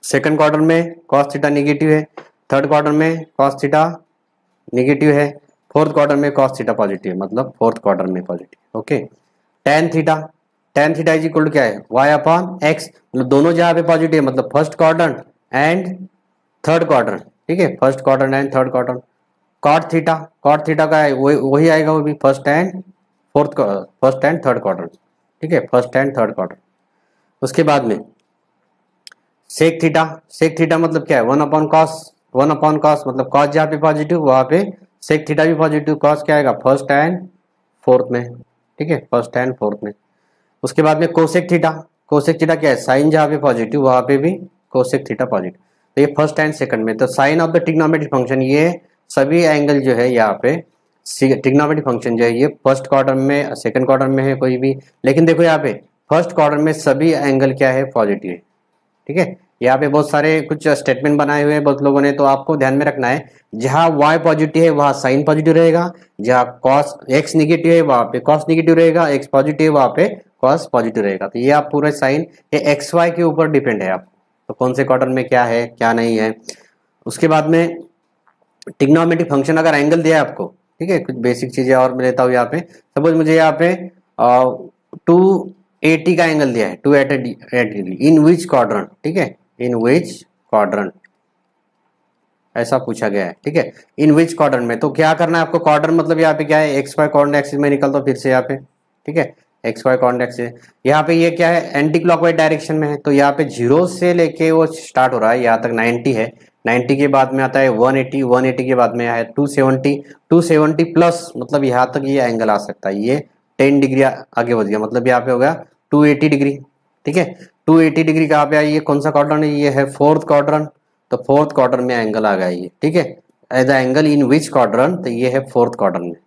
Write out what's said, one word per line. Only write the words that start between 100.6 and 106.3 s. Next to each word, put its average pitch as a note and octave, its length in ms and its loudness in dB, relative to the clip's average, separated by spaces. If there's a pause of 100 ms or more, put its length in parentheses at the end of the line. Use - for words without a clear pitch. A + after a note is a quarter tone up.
यहाँ D3 180 2
पे D#3+ 120 0
ये E3 160 2
क्या E3+ 180 0
है, E3+ 240 0
एंटी D3+ 260 0
क्लॉकवाइज E3 360 2
direction D#3 400 0
में D#3 120 -2
है, D3 100 -4
तो C#3+ 140 -2
यहाँ C#3+ 200 4
पे D3 180 -2
ज़ीरो A#2+ 400 0
से F3+ 240 -2
लेके E3 380 0
वो D#3+ 160 2
start C3 460 -2
हो A#2+ 60 -2
रहा A2 120 2
है, B2 120 0
यहाँ A2+ 180 2
तक A#2 120 -4
नाइंटी A#2+ 400 -2
है, A2 180 -4 (340)